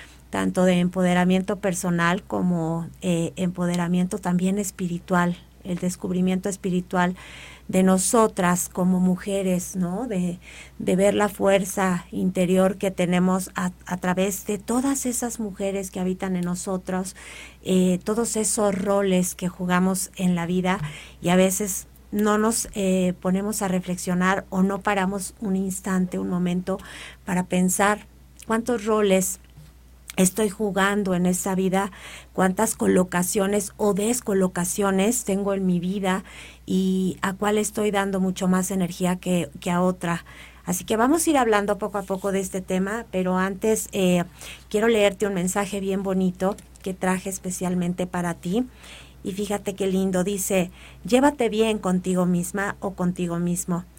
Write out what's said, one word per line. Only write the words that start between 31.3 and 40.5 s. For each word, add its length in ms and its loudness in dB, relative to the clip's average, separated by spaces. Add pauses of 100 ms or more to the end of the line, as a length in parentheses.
vida, 360 0 (440)
cuántas 400 0
colocaciones 1040 0
o 160 2
descolocaciones 1300 0
tengo 300 0
en 100 -2
mi 160 2
vida 420 -2 (440)
y 560 0
a 100 -4
cuál 240 0
estoy 340 -2
dando 300 0
mucho 260 0
más 240 2
energía 460 -2
que, 320 -2 (100)
que 120 -4
a 100 2
otra. 460 -2 (400)